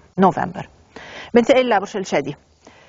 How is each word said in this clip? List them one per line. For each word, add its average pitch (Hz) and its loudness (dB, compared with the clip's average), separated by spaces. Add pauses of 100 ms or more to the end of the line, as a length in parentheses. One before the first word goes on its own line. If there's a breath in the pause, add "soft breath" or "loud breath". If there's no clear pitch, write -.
(180)
نوفمبر. 131 0 (640 loud breath)
بنتقل 254 4
لبرج 202 -2
الجدي. 151 -6 (520 soft breath)